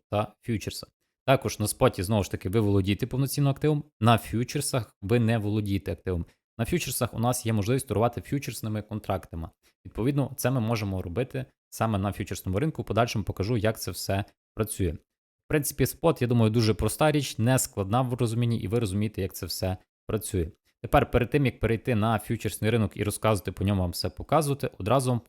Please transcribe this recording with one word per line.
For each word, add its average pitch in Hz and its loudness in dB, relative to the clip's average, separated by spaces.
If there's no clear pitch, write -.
та 104 -2
фьючерса. - -6
Також 131 2
на 107 0
споті, 120 2
знову 101 2
ж - -6
таки, 98 -6
ви 104 2
володієте 101 2
повноцінно 139 0
активом, 147 0
на 117 6
фьючерсах 127 -4
ви 110 2
не 117 2
володієте 104 -2
активом. 87 -4
На 113 -2
фьючерсах 127 -2
у 110 -4
нас 117 0
є 113 2
можливість 110 0
торгувати 104 0
фьючерсними 110 -6
контрактами. 95 -6
Відповідно, 131 -2
це 123 0
ми 135 0
можемо 107 -2
робити 120 -6
саме 113 0
на 98 0
фьючерсному - -4
ринку. 151 -2
В - -12
подальшому 113 0
покажу, 107 -2
як 107 0
це 107 -6
все 98 -4
працює. 101 -2
В - -18
принципі, 143 0
спот, - 0
я 123 2
думаю, 117 4
дуже 110 4
проста 151 2
річ, 147 -2
не 123 4
складна 104 0
в 127 -2
розумінні, 117 0
і - -4
ви 110 0
розумієте, 104 -2
як 95 -4
це - -10
все 92 -2
працює. 95 -2
Тепер, - 2
перед 123 2
тим, 143 2
як 120 -2
перейти 113 0
на 110 2
фьючерсний - -2
ринок 110 2
і - -2
розказувати 104 0
по - -4
ньому, 98 2
вам 90 0
все - -4
показувати, 143 0
одразу 127 2
вам 120 0